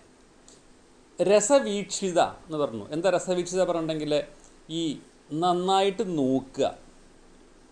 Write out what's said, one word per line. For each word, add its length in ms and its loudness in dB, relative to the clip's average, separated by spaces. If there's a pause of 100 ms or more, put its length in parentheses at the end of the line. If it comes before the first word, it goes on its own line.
(1200)
രസവീക്ഷിത 1040 2 (220)
എന്ന് 160 -8
പറഞ്ഞു. 340 -4
എന്താ 180 0
രസവീക്ഷിത 540 0
പറഞ്ഞിട്ടുണ്ടെങ്കിൽ 580 -2 (480)
ഈ 300 -4 (320)
നന്നായിട്ട് 840 0
നോക്കുക. 560 0 (960)